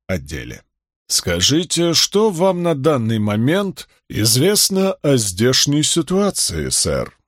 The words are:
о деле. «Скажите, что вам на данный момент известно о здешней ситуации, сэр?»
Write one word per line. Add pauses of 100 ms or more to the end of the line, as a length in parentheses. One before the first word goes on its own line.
о
деле. (460)
«Скажите,
что
вам
на
данный
момент (200)
известно
о
здешней
ситуации,
сэр?» (120)